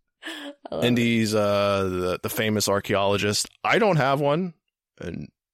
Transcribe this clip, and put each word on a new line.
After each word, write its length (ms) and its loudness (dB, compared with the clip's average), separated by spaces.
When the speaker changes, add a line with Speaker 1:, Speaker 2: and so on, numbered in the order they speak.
Speaker 1:
love 100 -4
it. 60 4
Speaker 2:
Indy's, 480 2
uh, 480 2
the, 360 -2
the 80 -6
famous 400 0
archaeologist. 800 0
I 160 2
don't 180 4
have 240 2
one. 340 -2
And 280 -10